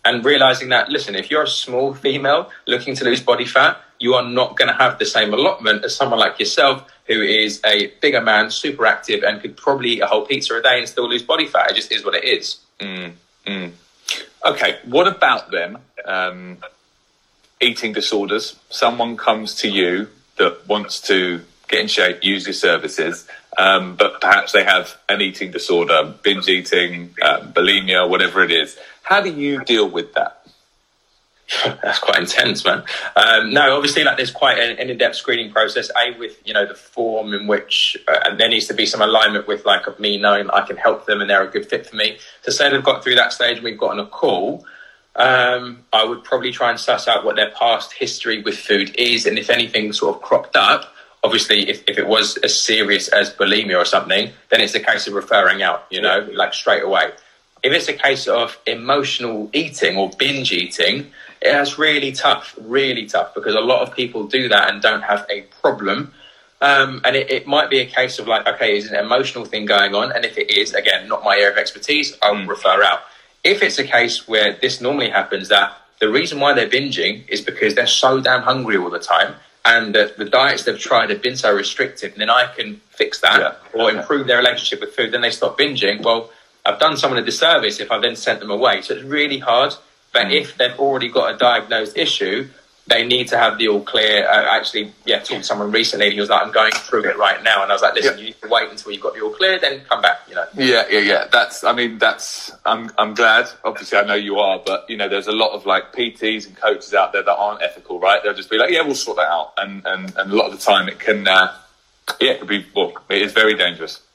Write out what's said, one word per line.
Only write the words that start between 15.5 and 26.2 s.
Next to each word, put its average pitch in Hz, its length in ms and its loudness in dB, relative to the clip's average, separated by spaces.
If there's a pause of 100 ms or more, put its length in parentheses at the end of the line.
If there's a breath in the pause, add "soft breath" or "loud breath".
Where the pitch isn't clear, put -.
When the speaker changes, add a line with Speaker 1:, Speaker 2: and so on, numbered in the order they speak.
Speaker 2:
then, - 240 -6 (280)
um, 90 540 -6 (1040)
eating 117 320 0
disorders? 104 640 -2 (140)
Someone 120 460 -2
comes 107 400 -2
to - 120 -4
you 98 400 0 (280)
that - 300 0
wants 104 360 -4
to 90 400 0 (260)
get 104 120 0
in 107 60 -4
shape, 92 380 0
use 98 200 -2
your 90 100 -6
services, - 760 -2 (280 loud breath)
um, 92 380 2
but - 260 0
perhaps 98 300 4
they 98 140 4
have 92 320 0 (120)
an 101 120 -2
eating 95 320 -6
disorder, 85 600 0 (100)